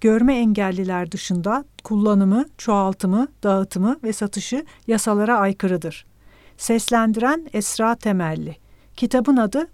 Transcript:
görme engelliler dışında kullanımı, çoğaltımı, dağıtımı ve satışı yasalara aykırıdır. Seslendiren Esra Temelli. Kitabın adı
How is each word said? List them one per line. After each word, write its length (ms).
görme 360
engelliler 760
dışında 520
kullanımı, 600
çoğaltımı, 720
dağıtımı 600
ve 80
satışı 520
yasalara 520
aykırıdır. 680
Seslendiren 960
Esra 420
Temelli. 600
Kitabın 400
adı 380